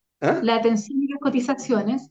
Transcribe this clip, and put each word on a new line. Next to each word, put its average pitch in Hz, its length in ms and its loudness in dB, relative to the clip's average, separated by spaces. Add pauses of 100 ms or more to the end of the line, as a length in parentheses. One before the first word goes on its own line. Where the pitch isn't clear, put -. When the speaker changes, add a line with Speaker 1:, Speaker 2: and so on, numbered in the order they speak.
(200)
Speaker 1:
¿Ah? 160 220 2
Speaker 2:
La 233 140 2
atención 233 460 0
y 277 60 -2
las - 120 -8
cotizaciones 254 920 -2